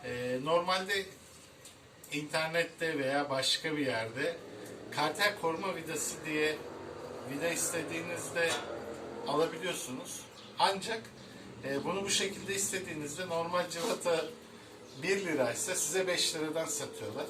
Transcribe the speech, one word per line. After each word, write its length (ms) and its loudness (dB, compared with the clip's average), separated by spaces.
E, 400 0
normalde 640 4
internette 880 2
veya 300 2
başka 480 2
bir 80 2
yerde 520 0
karter 460 2
koruma 340 0
vidası 500 -4
diye 320 2
vida 160 0
istediğinizde 1000 0
alabiliyorsunuz. 960 0
Ancak, 420 4
e, 200 0
bunu 200 0
bu 60 -2
şekilde 460 2
istediğinizde 720 -2
normal 420 2
cıvata 560 2
bir 220 4
liraysa 500 2
size 320 2
beş 280 4
liradan 300 0
satıyorlar. 640 -4